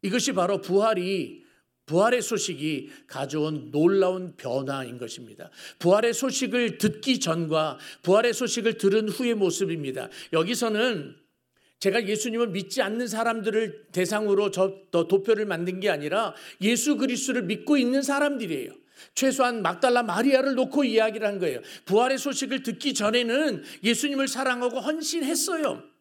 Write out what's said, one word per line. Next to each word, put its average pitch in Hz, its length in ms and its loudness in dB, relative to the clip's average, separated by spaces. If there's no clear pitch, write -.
이것이 202 300 0
바로 190 280 2
부활이, 190 800 0
부활의 214 360 4
소식이 156 680 -4
가져온 143 640 -4
놀라운 185 640 2
변화인 131 600 -6
것입니다. 120 540 -14
부활의 214 340 4
소식을 240 640 0
듣기 240 400 0
전과 160 600 -2
부활의 226 300 4
소식을 220 460 -2
들은 214 300 4
후의 233 260 0
모습입니다. 160 760 -2
여기서는 214 840 0
제가 196 260 2
예수님을 220 420 -2
믿지 196 340 -6
않는 226 260 -2
사람들을 220 840 -2
대상으로 202 600 0
저, 190 300 0
더 165 160 2
도표를 202 380 2
만든 180 340 -4
게 196 100 2
아니라 165 440 -2
예수 240 360 2
그리스도를 247 460 -2
믿고 214 340 0
있는 262 260 2
사람들이에요. 269 680 -2
최소한 247 480 2
막달라 240 400 2
마리아를 262 540 2
놓고 262 280 2
이야기를 220 420 2
한 202 120 -2
거예요. 143 220 -2
부활의 247 320 4
소식을 269 440 -4
듣기 247 300 -4
전에는 233 720 0
예수님을 269 460 0
사랑하고 247 500 -2
헌신했어요. 311 1040 -2